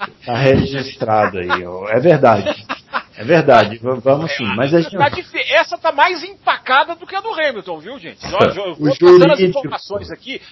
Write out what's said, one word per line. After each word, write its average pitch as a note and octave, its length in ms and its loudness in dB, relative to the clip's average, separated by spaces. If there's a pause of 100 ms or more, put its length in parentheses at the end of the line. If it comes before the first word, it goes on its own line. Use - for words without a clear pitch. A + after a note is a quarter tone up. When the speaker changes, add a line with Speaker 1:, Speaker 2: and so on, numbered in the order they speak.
(260)
Speaker 1:
tá B2 120 -4
registrado B2+ 1000 0
aí, F2+ 280 -4
ó. F#2 240 -12
É A2 100 0
verdade. C3+ 640 2 (500)
É G#2 100 -16
verdade, B2 520 4
v-, B2 240 -6
vamos C#3+ 300 0
sim, B2 140 -6 (100)
mas C3+ 180 -2
a E3+ 60 4
gente E3 180 -4
Speaker 2:
Tá F3 120 0
difí-, E4 420 -8
essa E4 260 0
tá D#4+ 140 -2
mais D#4+ 320 0
empacada E4 720 -2
do E4+ 100 -20
que D#4+ 80 -16
a G4 60 -6
do A4 140 -8
Hamilton, A#3 460 -6
viu, A3+ 200 -18
gente? D#3 260 -20
Olha, - 320 0
eu G3 140 -8
Speaker 1:
O D#3 40 -12
Speaker 2:
vou D3+ 160 -4
passando F3+ 340 8
as E3+ 120 2
Speaker 1:
jurídico. F#3 220 0
Speaker 2:
informações G3 500 -10
aqui, A#3 320 -14 (100)